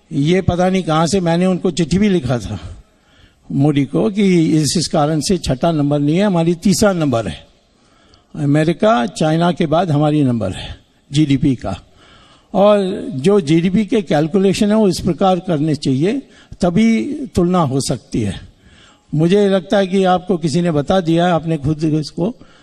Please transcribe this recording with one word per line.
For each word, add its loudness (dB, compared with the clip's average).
ये 0
पता -2
नहीं -2
कहाँ 0
से, 0
मैंने 0
उनको -2
चिट्ठी -2
भी 2
लिखा -2
था -8
मोदी 0
को -2
कि 2
इस, -2
इस -2
कारण 0
से -2
छठा -2
नंबर 0
नहीं 0
है, 0
हमारी 0
तीसरा 2
नंबर -2
है। -12
अमेरिका, 0
चाइना 0
के -2
बाद 0
हमारी 2
नंबर -2
है -12
जीडीपी 2
का। -8
और 2
जो 2
जीडीपी 2
के 0
कैलकुलेशन 0
है 2
वो 4
इस 0
प्रकार 0
करने -2
चाहिए, -2
तभी 2
तुलना 2
हो 0
सकती -6
है। -6
मुझे 2
लगता 0
है 2
कि 0
आपको 0
किसी 0
ने 0
बता 0
दिया, 0
आपने -2
खुद -4
इसको -4